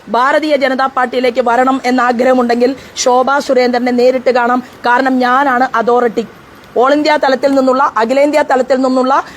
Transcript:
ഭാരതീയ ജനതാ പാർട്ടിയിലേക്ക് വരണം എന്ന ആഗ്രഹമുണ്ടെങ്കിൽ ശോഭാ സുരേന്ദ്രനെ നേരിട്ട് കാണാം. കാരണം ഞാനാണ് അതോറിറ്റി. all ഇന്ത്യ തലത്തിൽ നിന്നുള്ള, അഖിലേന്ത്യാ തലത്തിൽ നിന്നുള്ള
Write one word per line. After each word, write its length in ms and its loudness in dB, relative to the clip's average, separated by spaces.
ഭാരതീയ 480 -2
ജനതാ 300 -2
പാർട്ടിയിലേക്ക് 580 -2
വരണം 400 0
എന്ന 160 0
ആഗ്രഹമുണ്ടെങ്കിൽ 720 0
ശോഭാ 420 0
സുരേന്ദ്രനെ 540 0
നേരിട്ട് 380 0
കാണാം. 320 0
കാരണം 320 2
ഞാനാണ് 560 0
അതോറിറ്റി. 520 0
all 140 4
ഇന്ത്യ 320 2
തലത്തിൽ 300 0
നിന്നുള്ള, 420 2
അഖിലേന്ത്യാ 460 2
തലത്തിൽ 340 0
നിന്നുള്ള 460 0